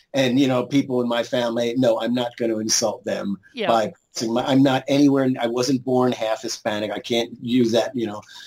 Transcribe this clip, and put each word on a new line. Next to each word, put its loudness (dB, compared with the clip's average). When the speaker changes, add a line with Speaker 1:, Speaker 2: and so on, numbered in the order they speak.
Speaker 1:
and, 2
you 4
know, 0
people 0
in -2
my 0
family. -2
No, 4
I'm -2
not -4
gonna -2
insult -2
them -4
Speaker 2:
Yeah. -6
Speaker 1:
by 2
saying -4
my, 0
I'm 4
not 2
anywhere, 4
I 0
wasn't 0
born 2
half -2
Hispanic. -6
I -6
can't -4
use 2
that, 0
you -4
know. -8